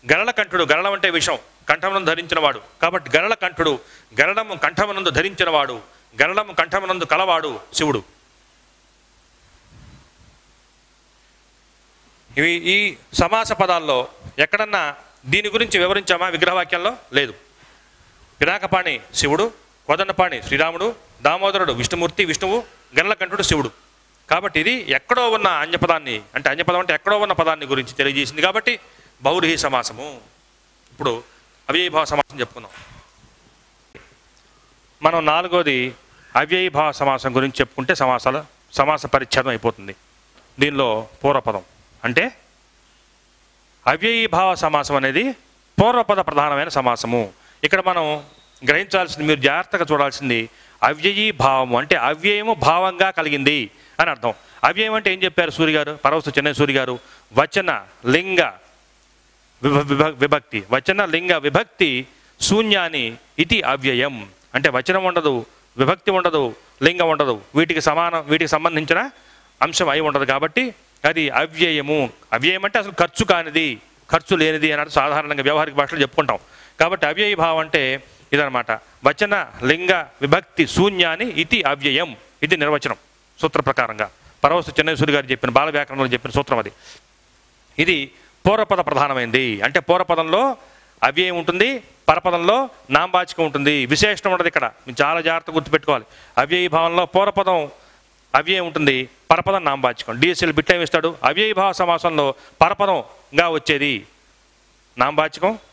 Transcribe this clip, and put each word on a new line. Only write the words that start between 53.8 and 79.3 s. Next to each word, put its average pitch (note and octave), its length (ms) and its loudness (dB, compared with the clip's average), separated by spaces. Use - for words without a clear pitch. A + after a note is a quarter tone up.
అని E3 100 2
అర్థం. A#2+ 240 -4
అవ్యయం G#3 300 2
అంటే G3+ 200 0
ఏం F#3+ 100 -4
చెప్పారు E3+ 280 0
సూర్య D#3 220 2
గారు? D3+ 320 -2
పరవస్తు D3 240 2
చెన్నై C#3+ 240 0
సూర్య C#3 200 2
గారు, B2+ 260 -2
వచన, C#3+ 520 0
లింగ, E3+ 460 2
విభ-, C#3+ 240 2
విభ-, C#3+ 320 0
విభక్తి. C#3 520 0
వచన F#3+ 340 0
లింగ E3+ 320 0
విభక్తి C#3+ 720 -2
శూన్యాని F3+ 720 0
ఇతి F3 220 0
అవ్యయం. C3 680 -2
అంటే C3 140 2
వచనం F#3 340 0
ఉండదు, D3+ 420 0
విభక్తి E3 340 0
ఉండదు, D#3 440 0
లింగం E3+ 260 2
ఉండదు. C#3 320 0
వీటికి D#3+ 260 0
సమానం, E3 460 0
వీటికి D#3 200 2
సంబంధించిన D#3+ 640 0
అంశం D#3+ 280 0
అయి D3 120 0
ఉండదు C#3 240 0
కాబట్టి D#3+ 480 -2
అది D#3+ 240 2
అవ్యయము. D3+ 800 0
అవ్యయం F3+ 320 0
అంటే G3+ 140 -2
అసలు G3+ 120 -8
ఖర్చు F3 340 0
కానిది, D#3+ 540 0
ఖర్చు E3 240 0
లేనిది D#3 360 2
అన్నట్టు D3 220 -4
సాధారణంగా D3 500 0
వ్యవహారిక D3+ 300 0
భాషలో C#3+ 280 -2
చెప్పుకుంటాం. C3 380 0
కాబట్టి E3+ 260 2
అవ్యయ G3 300 0
భావం E3 220 2
అంటే C#3+ 460 -2
ఇదనమాట. C3 380 0
వచన F#3+ 420 2